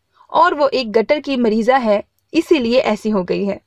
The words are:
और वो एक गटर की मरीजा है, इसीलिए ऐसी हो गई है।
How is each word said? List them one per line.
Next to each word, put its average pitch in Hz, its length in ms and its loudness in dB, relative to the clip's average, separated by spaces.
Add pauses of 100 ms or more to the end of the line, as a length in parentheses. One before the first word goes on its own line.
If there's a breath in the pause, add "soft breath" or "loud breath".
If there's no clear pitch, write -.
(300 soft breath)
और 349 240 2
वो 285 140 0
एक 240 240 -4
गटर 226 280 0
की 277 180 -4
मरीजा 226 400 2
है, 214 260 0 (300)
इसीलिए 254 460 2
ऐसी 214 300 -2
हो 202 140 0
गई 180 220 -4
है। 196 220 -6